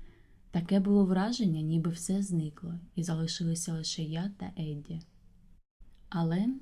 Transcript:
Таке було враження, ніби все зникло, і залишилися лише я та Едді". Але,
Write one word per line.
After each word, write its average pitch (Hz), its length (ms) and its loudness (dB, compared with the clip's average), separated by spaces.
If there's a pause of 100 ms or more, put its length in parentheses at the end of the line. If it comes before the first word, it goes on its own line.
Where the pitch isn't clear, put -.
(520)
Таке 175 280 2
було 202 260 6
враження, 185 560 2
ніби 160 300 2
все 190 300 -2
зникло, 170 520 -4 (220)
і 165 80 -2
залишилися 165 720 -2
лише 160 300 -4
я 165 340 -4
та 185 200 -8
Едді". 156 440 -8 (1080)
Але, 170 380 0 (140)